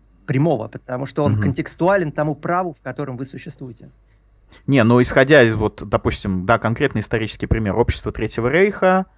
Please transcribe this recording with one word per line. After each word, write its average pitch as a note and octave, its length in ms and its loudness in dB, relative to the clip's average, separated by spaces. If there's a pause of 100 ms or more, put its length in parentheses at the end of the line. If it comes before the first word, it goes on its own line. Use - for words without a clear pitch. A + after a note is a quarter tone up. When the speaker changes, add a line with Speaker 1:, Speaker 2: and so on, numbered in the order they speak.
(260)
Speaker 1:
прямого, C3+ 400 0
потому B2+ 400 -10
что - 160 -4
он C#3+ 120 2
Speaker 2:
Мгм. G#2 80 0
Speaker 1:
контекстуален E3+ 680 0
тому D3+ 240 -2
праву, F3 400 -4
в - 80 -20
котором C3 340 -8
вы C3+ 100 -8
существуете. C#3 640 -18 (760)
Speaker 2:
Не, C3+ 160 4
ну, A#2+ 180 6
исходя C3+ 440 6
из, A2+ 100 2
вот, G#2+ 340 -4
допустим, G2+ 580 -2
да, A2+ 120 4
конкретный A#2 440 -2
исторический - 440 -6
пример. G#2+ 300 -2
Общество A2+ 340 0
Третьего A2+ 380 -4
Рейха, F#3 580 0 (120)